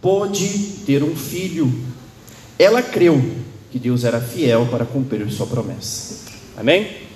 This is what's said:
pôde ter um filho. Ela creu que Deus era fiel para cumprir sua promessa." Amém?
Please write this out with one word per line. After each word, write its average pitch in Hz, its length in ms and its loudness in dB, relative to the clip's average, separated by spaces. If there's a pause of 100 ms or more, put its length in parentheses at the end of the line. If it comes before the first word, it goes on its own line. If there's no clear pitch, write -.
pôde 196 460 0 (360)
ter 139 180 2
um 160 140 -2
filho. 165 560 -2 (840)
Ela 220 240 6
creu 165 420 4 (460)
que 131 80 -6
Deus 123 260 0
era 117 160 2
fiel 123 500 2
para 120 140 0
cumprir 113 460 -4
sua 104 160 -4
promessa." - 720 -6 (420)
Amém? 170 360 2 (200)